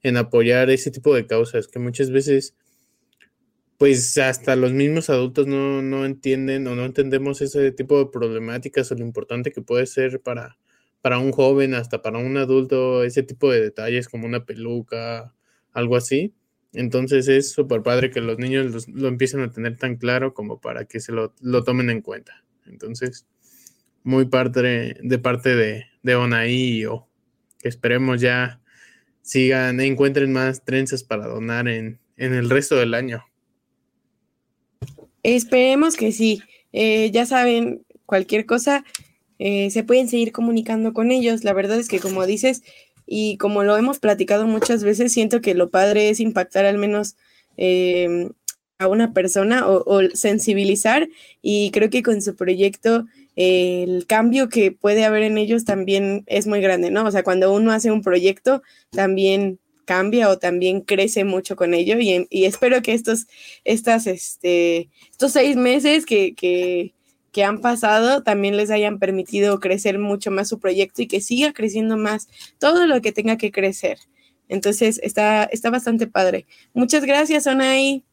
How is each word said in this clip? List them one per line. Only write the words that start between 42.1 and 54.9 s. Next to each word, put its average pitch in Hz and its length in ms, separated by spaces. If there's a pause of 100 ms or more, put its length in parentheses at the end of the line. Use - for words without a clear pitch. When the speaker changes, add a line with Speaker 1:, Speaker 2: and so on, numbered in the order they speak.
Speaker 2:
dices, 240 380 (420)
y 214 320
como 202 260
lo 208 140
hemos 269 220
platicado 208 480
muchas 220 360
veces, 214 300
siento 226 280
que 196 120
lo 175 160
padre 208 400
es 220 100
impactar 196 460
al 202 140
menos, 208 380 (400)
eh, 180 720 (500)
a 190 80
una 226 260
persona 196 540
o, 185 180
o 196 160 (140)
sensibilizar, 208 920 (360)
y 208 260
creo 208 220
que 247 100
con 220 220
su 196 120
proyecto, 196 720 (300)
eh, 180 520
el 180 200
cambio 233 420
que 202 220
puede 208 340